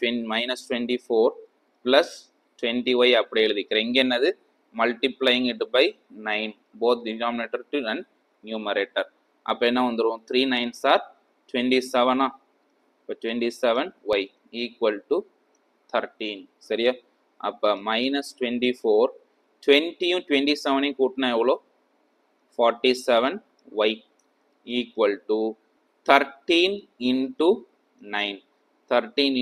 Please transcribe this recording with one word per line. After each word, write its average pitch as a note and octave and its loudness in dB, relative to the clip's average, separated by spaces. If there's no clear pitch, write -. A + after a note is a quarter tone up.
twen-, A#2+ -2
minus A#2+ -4
twenty-four A#2+ 0
plus C#3 4
twenty B2 -2
ஒய் B2 6
அப்படியே A2 0
எழுதிக்கிறேன். G#2+ -2
இங்க B2 0
என்னது? B2+ 0
Multiplying B2 0
it A2+ -6
by C3 4
nine, G#2+ -4
both A#2+ 2
denominator A#2 -6
to D3 -2
and E3 -8
numerator. G2+ -4
அப்ப A#2 -4
என்ன B2+ 2
வந்துரும்? A2+ -2
Three B2+ 2
nines A#2+ -6
are G3 4
twenty-seven-ஆ. B2+ 0
இப்ப - -12
twenty-seven A#2 -2
Y G2 0
equal A2+ -2
to E3+ 0
thirteen. G#2+ -6
சரியா? A#2 0
அப்ப G#2 0
minus C3 -2
twenty-four, A#2+ 2
twenty-யும் E3+ 2
twenty-seven-ஐயும் C#3 0
கூட்டினா C3 0
எவ்வளோ? B2 2
Forty-seven B2 2
Y - -2
equal G#2+ 0
to A2 0
Thirteen E3 2
into C3 0
nine. G#2 -6
Thirteen B2+ 0